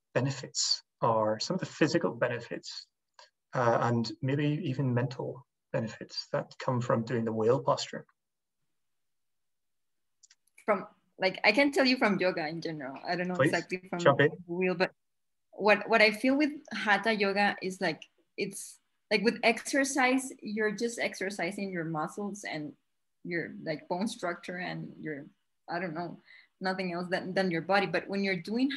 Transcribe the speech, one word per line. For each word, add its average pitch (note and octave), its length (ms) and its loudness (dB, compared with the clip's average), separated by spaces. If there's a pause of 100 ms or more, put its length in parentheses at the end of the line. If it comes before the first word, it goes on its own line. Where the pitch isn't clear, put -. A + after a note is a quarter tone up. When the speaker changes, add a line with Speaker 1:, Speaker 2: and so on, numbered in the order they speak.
(120)
Speaker 1:
benefits - 720 -2 (180)
are, A2 380 2
some - 160 -2
of F#3 60 -2
the - 60 -6
physical E3 440 2
benefits, - 760 -6 (680)
uh, A#2+ 280 4
and A#2 280 2 (100)
maybe D3 440 0
even C3 280 0
mental A#2+ 540 -2 (260)
benefits - 600 -6
that - 260 -4
come B2+ 220 0
from A#2+ 240 2
doing A#2 200 0
the A2 80 -2
whale A2+ 280 4
posture? - 440 -2 (2500)
Speaker 2:
From, F#3+ 220 2 (320)
like, F#3 260 0
I G#3+ 80 8
can C#4+ 200 4
tell C#4 140 4
you B3 120 4
from G#3 200 4
yoga F3+ 300 0
in E3 120 -6
general. D3+ 340 -6 (140)
I F3 80 0
don't F3+ 120 -2
know F3+ 60 -2
Speaker 1:
Please, F3 180 4
Speaker 2:
exactly F3+ 380 -2
from F3+ 100 -4
Speaker 1:
jump C#3+ 200 6
in. D3 100 4
Speaker 2:
the - 220 -10
wheel, F#3 220 0
but F3+ 180 0 (600)
what, G3+ 360 2
what A3 120 6
I G#3+ 100 8
feel C4 260 2
with D4 140 2 (220)
Hatha G#3 420 2
yoga G3 480 2
is, F#3 180 -6
like, E3 220 -2 (340)
it's - 420 -8 (320)
like G#3 120 2
with A#3 200 2
exercise, C4 880 2 (100)
you're G#3+ 300 0
just A#3 260 -4
exercising G3 720 -4
your E3+ 140 -4
muscles E3 640 -6
and D3+ 220 -8 (520)
your, E3 280 -4 (120)
like, - 240 -6
bone F#3 200 -2
structure F3+ 480 -8
and E3 320 -8 (100)
your, D3 280 -10 (440)
I E3+ 80 -4
don't F3 160 -6
know, C#4 240 -8 (420)
nothing F#3 340 -2
else F3+ 160 -6
than, F3+ 240 -4
than F#3+ 160 2
your E3 120 0
body. F#3+ 240 2
But E3 220 -2
when G3 160 0
you're F#3+ 160 0
doing A#3+ 360 0